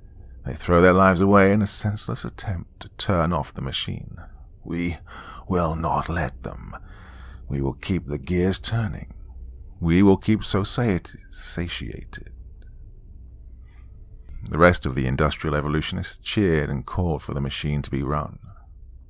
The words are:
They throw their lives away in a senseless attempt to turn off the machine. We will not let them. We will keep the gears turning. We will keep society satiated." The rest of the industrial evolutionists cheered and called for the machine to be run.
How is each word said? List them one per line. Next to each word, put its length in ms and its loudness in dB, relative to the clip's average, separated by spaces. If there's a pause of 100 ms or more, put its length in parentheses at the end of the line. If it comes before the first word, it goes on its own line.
(440)
They 100 -6
throw 260 4
their 120 10
lives 280 8
away 320 8
in 100 4
a 40 2
senseless 580 -4
attempt 560 -8
to 100 -16
turn 420 2
off 220 -2
the 80 -8
machine. 540 -6 (480)
We 340 -2 (500)
will 280 2
not 320 -2
let 340 -4
them. 340 -10 (720)
We 120 -2
will 140 0
keep 320 -2
the 120 -4
gears 400 2
turning. 560 -4 (640)
We 240 6
will 140 10
keep 260 2
society 760 0 (120)
satiated." 1000 -8 (2250)
The 80 0
rest 260 8
of 120 -2
the 100 2
industrial 480 0
evolutionists 640 -2
cheered 500 2
and 160 -4
called 380 -2
for 120 -8
the 60 -2
machine 420 -2
to 80 -8
be 120 -2
run. 380 -4 (680)